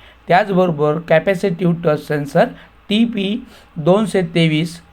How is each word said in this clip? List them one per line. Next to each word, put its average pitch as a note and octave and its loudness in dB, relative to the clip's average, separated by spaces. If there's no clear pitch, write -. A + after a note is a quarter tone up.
त्याचबरोबर F3 2
कॅपॅसिटिव्ह E3+ 0
टच D3+ 0
सेन्सर D3+ 0
टीपी A3 -2
दोनशे F#3 2
तेवीस E3 -2